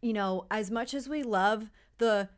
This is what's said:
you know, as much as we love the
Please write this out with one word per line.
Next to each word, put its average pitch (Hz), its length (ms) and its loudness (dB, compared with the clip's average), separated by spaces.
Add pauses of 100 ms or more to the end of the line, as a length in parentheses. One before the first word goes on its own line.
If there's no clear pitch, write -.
you 233 100 0
know, 190 380 0
as 208 200 -2
much 226 240 -4
as 262 140 -6
we 302 140 -4
love 214 480 2 (280)
the 208 400 2